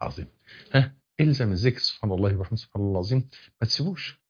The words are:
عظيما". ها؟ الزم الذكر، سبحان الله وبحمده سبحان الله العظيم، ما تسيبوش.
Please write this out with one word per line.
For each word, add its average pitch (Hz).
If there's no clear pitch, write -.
عظيما". -
ها؟ 135
الزم 131
الذكر، 117
سبحان -
الله 98
وبحمده 95
سبحان -
الله 98
العظيم، 107
ما 120
تسيبوش. -